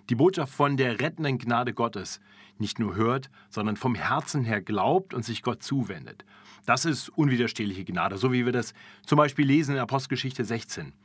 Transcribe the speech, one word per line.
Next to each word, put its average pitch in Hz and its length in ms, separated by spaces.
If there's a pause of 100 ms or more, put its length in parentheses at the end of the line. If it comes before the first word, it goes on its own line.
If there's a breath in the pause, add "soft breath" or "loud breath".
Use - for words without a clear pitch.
die 123 60
Botschaft 151 400
von 143 220
der 123 240
rettenden 143 380
Gnade 120 360
Gottes, 107 460 (380 soft breath)
nicht 104 200
nur 101 160
hört, 120 360 (180 soft breath)
sondern 107 280
vom 123 180
Herzen 135 500
her 110 160
glaubt 110 540
und 120 100
sich 117 180
Gott - 200
zuwendet. 95 640 (400 loud breath)
Das 135 180
ist 156 240
unwiderstehliche 117 760
Gnade, 90 340
so 127 140
wie 123 120
wir 123 80
das 120 220 (300 loud breath)
zum 147 120
Beispiel 147 300
lesen 139 280
in 131 60
Apostelgeschichte 131 640
sechzehn 101 480 (120)